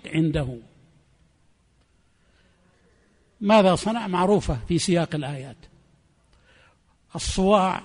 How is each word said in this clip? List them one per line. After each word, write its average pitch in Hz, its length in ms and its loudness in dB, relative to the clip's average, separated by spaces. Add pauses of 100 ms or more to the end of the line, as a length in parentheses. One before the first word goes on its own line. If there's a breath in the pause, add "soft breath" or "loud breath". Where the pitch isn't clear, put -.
عنده. 151 520 -2 (2750)
ماذا 202 340 6
صنع؟ 220 320 -4
معروفة 185 520 0 (100)
في 170 100 0
سياق 170 360 -2
الآيات، 139 420 -10 (1600 soft breath)
الصواع 190 720 0